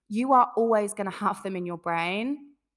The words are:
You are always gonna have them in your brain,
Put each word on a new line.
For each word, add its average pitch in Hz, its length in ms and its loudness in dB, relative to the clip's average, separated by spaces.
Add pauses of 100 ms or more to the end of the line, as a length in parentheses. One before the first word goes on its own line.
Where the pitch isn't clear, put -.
You 247 240 0
are 247 220 6
always 214 380 2
gonna 208 180 -4
have 196 320 -4
them 190 120 -6
in 180 100 -4
your 175 120 -6
brain, 196 760 -4 (260)